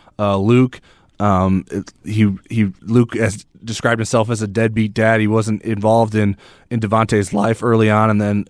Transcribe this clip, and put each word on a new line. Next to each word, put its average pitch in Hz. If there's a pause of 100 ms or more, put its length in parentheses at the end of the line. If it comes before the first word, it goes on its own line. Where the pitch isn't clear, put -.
(200)
uh, 101
Luke. 123 (400)
Um, 95
it, 95 (140)
he, 104 (140)
he, 107 (100)
Luke 117
has 107 (180)
described 117
himself 110
as 110
a 107
deadbeat 110
dad. 110
He 107
wasn't 107
involved 110
in, 104 (340)
in 120
Devontae's 107
life 117
early 113
on, 107
and 107
then, 104